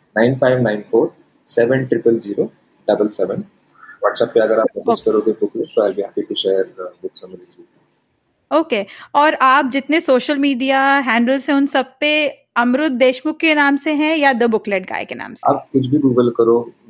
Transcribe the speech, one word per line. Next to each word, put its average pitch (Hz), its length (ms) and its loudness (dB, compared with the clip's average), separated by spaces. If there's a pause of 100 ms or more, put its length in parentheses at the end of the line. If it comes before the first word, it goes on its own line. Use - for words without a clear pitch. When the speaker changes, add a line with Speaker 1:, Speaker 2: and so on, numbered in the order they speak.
(180)
Speaker 1:
नाइन 127 200 2
फ़ाइव 127 220 2
नाइन 107 320 -2
फ़ोर 131 220 0 (320)
सेवन 127 380 0
ट्रिपल 117 340 0
ज़ीरो - 340 -6 (380)
डबल 104 180 0
सेवन। 95 280 -6
WhatsApp - 1000 -6
पे 117 60 4
अगर 110 180 0
आप 110 80 2 (100)
मैसेज - 120 -6
Speaker 2:
ओके। - 220 0
Speaker 1:
करोगे 107 220 0
बुक 104 240 -4
में, 113 100 -6
तो - 160 -2
I'll 98 140 -2
be 101 80 -4
happy - 180 -6
to - 100 -8
share, 95 320 -2
uh, 90 400 -16
book - 160 -12
summaries 92 300 -20
with - 280 -20
you। - 760 -10
Speaker 2:
ओके, 254 300 -2 (280)
और 302 200 4
आप 262 320 4
जितने 269 340 -2
सोशल 277 360 0
मीडिया 269 600 2
हैंडल्स 254 520 0
हैं, 277 60 2
उन 277 100 2
सब 262 200 0 (140)
पे 302 280 2 (280)
अमरुत 254 360 0
देशमुख 262 440 0
के 320 180 2
नाम 285 220 2
से 311 160 -2
हैं 302 240 0
या 277 160 2
The 233 160 0
Booklet 208 380 -4
Guy - 200 -8
के - 80 -14
नाम 107 200 -14
से? - 160 -2
Speaker 1:
आप 143 220 -2
कुछ 131 140 2
भी 135 100 4
Google 123 400 2
करो, 117 360 2 (180)